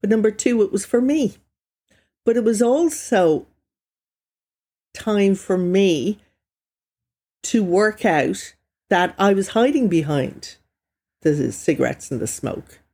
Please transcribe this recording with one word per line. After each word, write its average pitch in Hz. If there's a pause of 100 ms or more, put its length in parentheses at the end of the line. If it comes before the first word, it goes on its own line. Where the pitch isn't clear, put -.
But 202
number 220
two, 226
it 196
was 208
for -
me. 262 (880)
But 226
it 240
was 220
also 233 (1500)
time 202
for 190
me 185 (1200)
to 226
work 196
out 165 (340)
that 180
I 202
was 190
hiding 254
behind 147 (640)
the 151
cigarettes -
and 127
the 110
smoke. - (140)